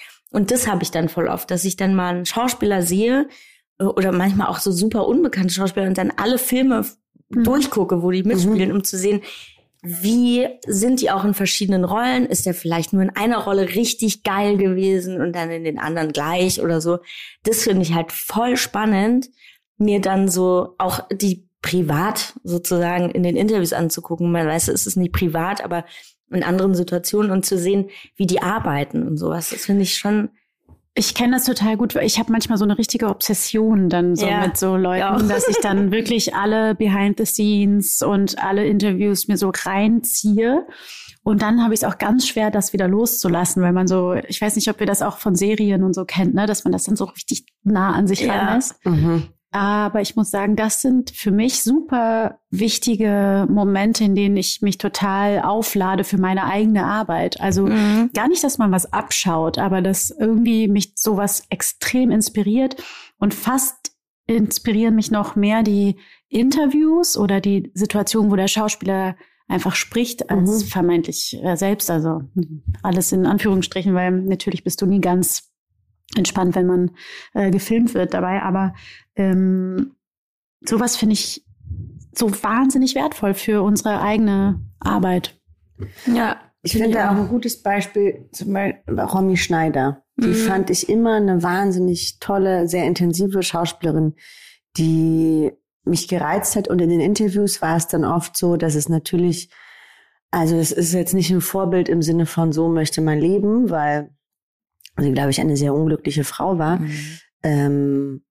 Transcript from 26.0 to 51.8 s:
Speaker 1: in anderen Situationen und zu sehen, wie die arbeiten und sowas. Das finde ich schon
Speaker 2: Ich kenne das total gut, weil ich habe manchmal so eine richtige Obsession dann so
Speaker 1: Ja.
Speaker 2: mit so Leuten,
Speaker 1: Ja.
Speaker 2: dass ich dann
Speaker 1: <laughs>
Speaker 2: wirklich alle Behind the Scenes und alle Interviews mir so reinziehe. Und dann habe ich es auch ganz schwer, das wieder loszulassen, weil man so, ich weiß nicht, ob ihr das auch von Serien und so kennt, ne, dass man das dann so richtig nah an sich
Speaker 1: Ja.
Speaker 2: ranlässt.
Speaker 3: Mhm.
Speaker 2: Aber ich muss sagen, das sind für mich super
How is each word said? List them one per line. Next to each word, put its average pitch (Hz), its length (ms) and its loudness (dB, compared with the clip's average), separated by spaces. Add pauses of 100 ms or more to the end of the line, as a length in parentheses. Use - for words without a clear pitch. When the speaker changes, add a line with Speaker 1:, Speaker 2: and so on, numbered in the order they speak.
Speaker 1:
in 180 120 -2
anderen 190 320 2
Situationen 180 560 0
und 190 140 0
zu 190 120 0
sehen, 196 320 0 (260)
wie 196 100 0
die 180 160 0
arbeiten 165 640 -2
und 160 120 -4
sowas. 165 320 -4
Das - 160 -8
finde 196 180 2
ich 180 140 -2
schon 208 320 -2 (680)
Speaker 2:
Ich - 160 -2
kenne 240 200 2
das 254 100 0
total 220 320 2
gut, 214 180 0
weil - 120 0
ich 214 140 0
habe 226 120 -2
manchmal 226 260 0
so 196 60 2
eine 208 140 2
richtige 233 300 0
Obsession 208 840 0
dann 175 260 2
so 202 120 0
Speaker 1:
Ja. 196 200 0
Speaker 2:
mit - 80 -2
so 190 220 0
Leuten, 185 240 0
Speaker 1:
Ja. 202 160 0 (100)
Speaker 2:
dass 202 220 0
ich 202 80 2
dann 202 340 2
Speaker 1:
<laughs> - 0 -
Speaker 2:
wirklich 220 440 0
alle 220 380 2
Behind 202 460 2
the 220 60 2
Scenes 202 760 2
und 202 400 0
alle 196 240 0
Interviews 202 600 0
mir 208 80 2
so 190 180 0
reinziehe. 220 1120 0 (560)
Und 208 200 2
dann 226 200 2
habe 220 120 2
ich 220 80 -2
es - 20 -4
auch 190 140 -4
ganz 226 300 2
schwer, 214 220 0
das 208 220 -2
wieder 190 160 0
loszulassen, 180 720 0
weil 180 120 4
man 185 160 2
so, 180 240 2 (160)
ich 202 100 -8
weiß 214 160 -2
nicht, 220 140 0
ob 208 100 -4
ihr 214 80 0
das 202 140 0
auch - 160 -4
von 196 180 0
Serien 202 480 2
und 190 100 2
so 185 120 -4
kennt, 185 280 0
ne, 202 120 2
dass 208 180 -2
man 180 80 0
das 185 140 -2
dann 202 100 0
so 190 80 -4
richtig - 420 -8 (180)
nah 202 300 2
an 202 140 2
sich 190 140 0
Speaker 1:
Ja. 220 120 -2
Speaker 2:
ranlässt. 202 420 0 (100)
Speaker 3:
Mhm. 165 420 2 (300)
Speaker 2:
Aber 208 440 0
ich - 160 -4
muss 214 140 0
sagen, 202 260 0
das 220 240 -2
sind 254 300 2
für - 200 -2
mich 220 320 0
super 233 760 0 (100)